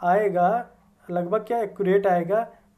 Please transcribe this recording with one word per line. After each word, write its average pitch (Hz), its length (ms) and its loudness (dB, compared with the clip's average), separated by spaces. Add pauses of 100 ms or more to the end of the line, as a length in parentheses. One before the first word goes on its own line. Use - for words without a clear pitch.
आएगा, 190 680 2 (420)
लगभग 180 340 -2
क्या 233 140 -4
एक्यूरेट 196 480 0
आएगा, 185 460 0 (240)